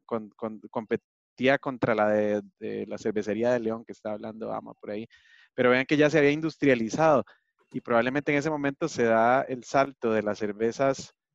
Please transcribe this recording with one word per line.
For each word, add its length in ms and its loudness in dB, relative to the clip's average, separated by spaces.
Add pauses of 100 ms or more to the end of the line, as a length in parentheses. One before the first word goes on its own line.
con, 240 -6
con, 280 -10 (120)
competía 880 -2
contra 340 -2
la 160 2
de, 320 2 (180)
de 280 -8
la 100 -10
cervecería 540 -2
de 80 0
León, 260 -6
que 60 -18
está 220 -10
hablando 380 -10
Ama 220 -10
por 160 -16
ahí, 180 -8 (460)
pero 160 2
vean 160 2
que 120 2
ya 120 6
se 80 2
había 140 6
industrializado 920 2 (460)
y 100 -8
probablemente 500 0
en 80 2
ese 100 -4
momento 380 -4
se 160 -2
da 400 4
el 220 -8
salto 460 0
de 120 0
las 160 -4
cervezas, 760 -2 (220)